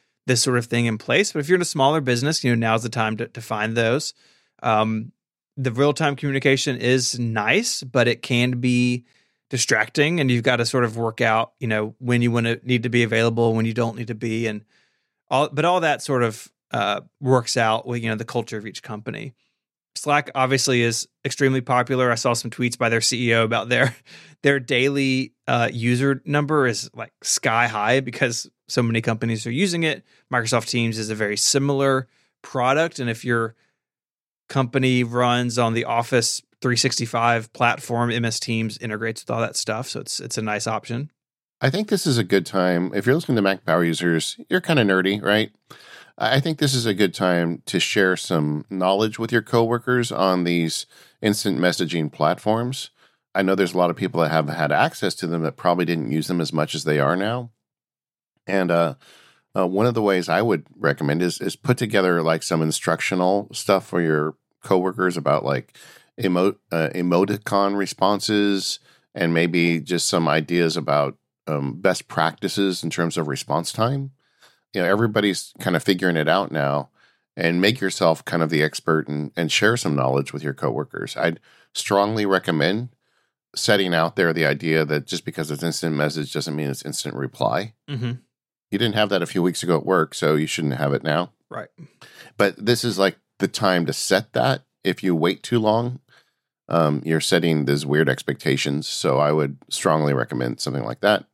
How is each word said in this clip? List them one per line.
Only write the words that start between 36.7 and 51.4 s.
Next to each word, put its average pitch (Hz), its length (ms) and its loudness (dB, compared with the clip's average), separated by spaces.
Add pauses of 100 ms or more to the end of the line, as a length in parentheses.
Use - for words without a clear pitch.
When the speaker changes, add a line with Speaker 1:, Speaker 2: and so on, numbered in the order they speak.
Speaker 1:
sixty-five 117 760 0
platform, 120 580 0
M 117 140 -2
S 117 160 -2
Teams 110 380 -4
integrates 113 440 -8
with - 80 -8
all 117 120 -2
that - 140 -4
stuff, 113 320 -4
so 113 120 -8
it's, - 200 -8
it's - 180 -8
a 110 40 -4
nice 107 240 -4
option. 117 440 -6 (500)
Speaker 2:
I 131 80 4
think 208 200 -2
this 190 180 0
is 131 100 4
a 110 80 2
good 90 220 2
time. 90 480 0
If 98 100 -2
you're 127 100 4
listening 147 220 0
to 104 60 2
Mac 95 240 0
Power 85 180 4
users, 82 540 0 (100)
you're 180 140 0
kinda 147 220 2
nerdy, 98 380 2
right? 107 280 2 (680)
I 131 220 2
think 156 180 -2
this 135 160 0
is 120 100 0
a 107 100 2
good 92 200 2
time 85 520 0
to 92 140 -2
share 92 360 2
some 76 520 -2
knowledge 98 500 0
with 117 140 -6
your 113 100 2
coworkers 120 720 0
on 92 320 2
these 85 420 -2 (360)
instant 101 360 0